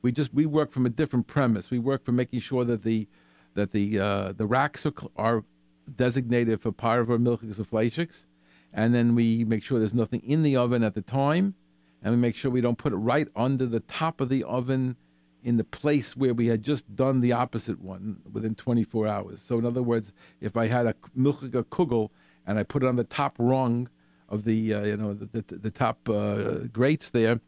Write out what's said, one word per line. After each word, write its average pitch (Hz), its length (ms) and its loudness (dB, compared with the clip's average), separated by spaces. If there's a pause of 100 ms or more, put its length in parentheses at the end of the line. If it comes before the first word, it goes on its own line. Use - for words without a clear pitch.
We 123 80 2
just, 123 240 -2
we 151 120 4
work 147 260 0
from 127 140 2
a - 40 2
different 123 380 0
premise. 117 420 0
We 127 80 -2
work 131 260 -2
from 123 120 0
making 123 240 0
sure 123 240 -2
that 117 180 -2
the, 110 260 0 (460)
that 101 180 -2
the, 104 280 0
uh, 98 320 0
the 101 140 -2
racks 131 400 0
are 143 100 -2
cl-, - 200 -14
are 110 280 0 (520)
designated 120 640 2
for 117 100 -2
parva, 117 480 0
milchiks, 117 400 -2
or 110 60 -4
fleishiks, 117 600 -2 (460)
and 113 220 4
then 117 200 4
we 117 300 2
make 110 200 -2
sure 131 140 -2
there's 110 160 0
nothing 120 260 0
in 151 220 0
the 143 140 4
oven 123 280 2
at 104 100 0
the 104 80 -6
time, 151 520 0 (480)
and 113 120 0
we 120 60 4
make 120 160 0
sure 135 140 -2
we 123 100 0
don't 120 180 0
put 139 140 -2
it 98 40 -4
right 123 380 0
under 127 320 0
the 117 140 -2
top - 400 -6
of 131 80 -2
the 131 160 0
oven 127 520 -2 (460)
in 120 140 2
the 110 80 2
place - 520 -2
where 127 180 2
we 117 140 2
had 113 140 0
just 120 340 -4
done 131 240 2
the 120 120 4
opposite 117 480 -2
one 95 400 -10 (120)
within 110 220 -4
twenty-four 113 520 -2
hours. 101 340 -6
So - 180 -4
in 117 60 0
other 120 180 -2
words, 113 300 -2 (280)
if 104 160 -6
I 117 100 2
had 120 200 2
a 110 60 0
k-, - 240 -12
milchik, 131 380 0
a 120 80 0
kugel, 117 480 -2 (360)
and 107 120 -2
I 101 60 0
put - 180 -2
it 127 40 2
on 127 100 2
the 120 80 0
top - 340 -4
rung 123 500 2 (400)
of 104 160 -4
the, 110 300 2
uh, 104 100 -4
you 104 120 -2
know, 104 180 -4
the, 104 280 -8
the, - 140 -12
the 107 140 -6
top, - 380 -2
uh, 104 640 -2
grates 135 380 0
there 117 380 4